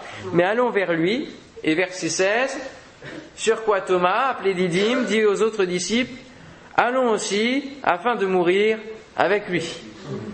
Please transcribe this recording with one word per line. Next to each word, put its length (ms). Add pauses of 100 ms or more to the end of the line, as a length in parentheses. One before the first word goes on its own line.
(340)
mais 100
allons 260
vers 220
lui. » 380 (340)
Et 120
verset 340
seize, 480 (800)
sur 260
quoi 160
Thomas, 520
appelé 220
Didyme, 520
dit 180
aux 180
autres 220
disciples, « 500 (600)
Allons 360
aussi, 720
afin 320
de 100
mourir 520 (380)
avec 320
lui. » 160 (720)